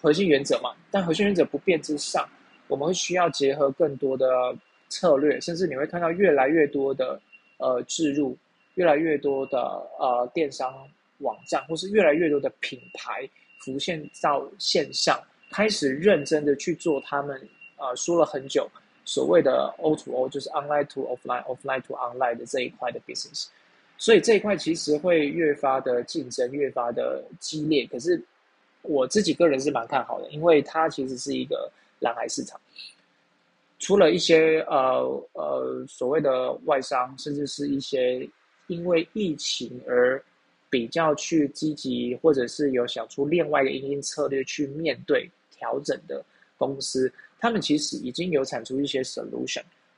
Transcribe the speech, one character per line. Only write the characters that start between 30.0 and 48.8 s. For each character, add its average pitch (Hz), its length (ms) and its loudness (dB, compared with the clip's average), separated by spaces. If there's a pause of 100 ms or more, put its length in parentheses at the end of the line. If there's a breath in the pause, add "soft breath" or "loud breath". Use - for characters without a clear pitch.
好 - 160 -6
的， - 80 -12
因 151 140 -8
为 160 180 8
它 160 260 0
其 139 180 -4
实 127 120 -8
是 139 160 -6
一 127 100 -4
个 139 260 -6 (300 soft breath)
蓝 120 160 -2
海 113 140 -6
市 - 160 -6
场。 - 120 -18 (1200 loud breath)
除 196 200 2
了 165 140 8
一 180 60 2
些， 160 520 6
呃， 131 520 2 (120)
呃， 131 520 -4
所 131 220 -6
谓 156 140 2
的 127 320 0 (120)
外 143 160 2
商， 131 360 -2
甚 147 180 -6
至 143 100 -4
是 143 220 -6
一 139 100 -2
些 127 480 -2 (420)
因 170 180 -6
为 170 260 2
疫 190 240 -2
情 123 500 -8
而 127 360 2 (480)
比 117 180 0
较 160 280 2
去 147 340 0
积 151 240 -4
极， 123 480 -4
或 156 120 6
者 123 140 2
是 143 240 0
有 120 160 2
想 117 220 -6
出 139 160 -2
另 156 240 0
外 147 140 2
一 - 20 2
个 139 60 0
因 139 200 -6
应 143 100 -4
策 139 280 -4
略 135 160 -2
去 - 220 -4
面 143 380 -4
对 135 240 0 (220)
调 120 300 -6
整 135 260 -4
的 139 160 -8 (340 soft breath)
公 135 220 -4
司， 131 320 -2 (260 loud breath)
他 233 120 0
们 220 100 0
其 151 180 0
实 - 200 -4
已 123 160 -8
经 175 180 -4
有 135 140 2
产 120 180 -8
出 131 160 -6
一 143 80 -2